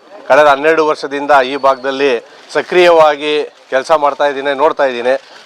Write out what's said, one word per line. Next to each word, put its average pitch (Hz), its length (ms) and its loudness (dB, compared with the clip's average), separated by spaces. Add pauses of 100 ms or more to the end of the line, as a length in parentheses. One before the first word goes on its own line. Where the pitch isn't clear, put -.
(280)
ಕಳೆದ 147 260 4
ಹನ್ನೆರಡು 156 360 0
ವರ್ಷದಿಂದ 143 420 -4 (200)
ಈ - 20 -4 (120)
ಭಾಗದಲ್ಲಿ 135 460 -2 (440)
ಸಕ್ರಿಯವಾಗಿ 156 760 2 (400)
ಕೆಲಸ 131 180 -4 (140)
ಮಾಡ್ತಾ 143 260 -2
ಇದ್ದೀನಿ, 139 220 -4 (100)
ನೋಡ್ತಾ 151 280 0
ಇದ್ದೀನಿ. 123 240 -2 (320)